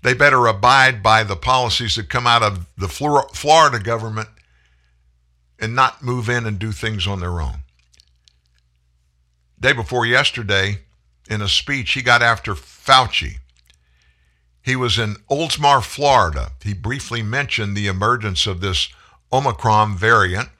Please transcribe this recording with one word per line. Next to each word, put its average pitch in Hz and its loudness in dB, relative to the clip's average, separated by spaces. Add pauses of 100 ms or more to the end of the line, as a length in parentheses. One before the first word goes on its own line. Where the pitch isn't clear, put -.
they 123 0
better 131 4
abide 123 4
by 110 4
the 101 -4
policies 123 -2
that 104 -10
come 123 -2
out 117 4
of 98 -2 (100)
the 98 -8
Flor-, 143 0
Florida 147 4
government 110 -6 (1300)
and 110 -6
not 131 0
move 123 -4
in 120 -2
and 104 -4
do 110 -6
things 104 -6
on 98 -4
their 87 -4
own. 65 -6 (2000)
Day 127 2
before 120 -2
yesterday, 104 0 (520)
in 107 -6
a 101 -4
speech, 131 -4
he 135 -4
got 120 4
after 113 0
Fauci. - 0 (1200)
He 127 -2
was 120 -2
in 107 -4 (160)
Oldsmar, 143 2
Florida. 107 0 (140)
He 104 -4
briefly 117 -8
mentioned 110 -4
the 101 -4
emergence 101 -2
of 92 -6
this 92 -4 (440)
Omicron 107 0
variant 104 2 (120)